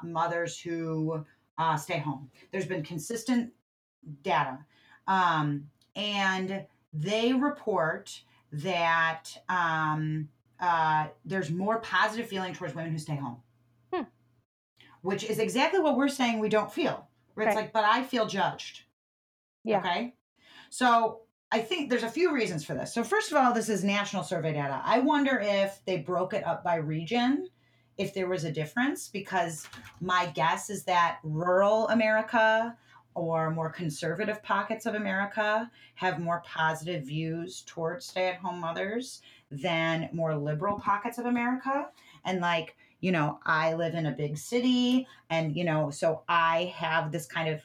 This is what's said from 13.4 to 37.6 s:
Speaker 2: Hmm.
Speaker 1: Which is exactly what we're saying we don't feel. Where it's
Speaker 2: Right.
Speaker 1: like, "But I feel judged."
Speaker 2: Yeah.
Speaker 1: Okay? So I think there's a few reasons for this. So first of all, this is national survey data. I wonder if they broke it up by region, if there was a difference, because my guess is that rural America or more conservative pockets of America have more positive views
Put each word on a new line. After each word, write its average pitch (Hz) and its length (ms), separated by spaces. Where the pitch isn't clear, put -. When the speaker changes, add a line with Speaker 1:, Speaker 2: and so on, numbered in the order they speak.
Speaker 2:
Hmm. 339 120
Speaker 1:
Which 196 220
is 214 140
exactly 262 420
what 285 160
we're 277 120
saying 233 300
we 214 100
don't 214 240
feel. - 360
Where 214 120
it's 214 100
Speaker 2:
Right. 214 80
Speaker 1:
like, - 80
"But 220 120
I 240 200
feel 233 220
judged." - 580
Speaker 2:
Yeah. 214 160
Speaker 1:
Okay? 185 340
So 233 520
I 220 100
think 294 300
there's 233 140
a 226 40
few 330 240
reasons 180 320
for 156 100
this. - 200
So 233 100
first 427 260
of 311 60
all, 254 160
this 220 160
is 196 160
national 202 380
survey 160 300
data. 139 320
I 226 160
wonder 277 380
if 196 460
they 180 140
broke 180 340
it - 140
up 165 180
by 175 120
region, 233 720
if 196 160
there 180 140
was 175 160
a 160 80
difference, 240 560
because 175 600
my 185 260
guess 170 440
is 196 140
that 170 400
rural 185 640
America 220 880
or 165 340
more 160 200
conservative 180 720
pockets 208 440
of 214 80
America 208 760
have 185 240
more 170 260
positive 160 600
views 160 580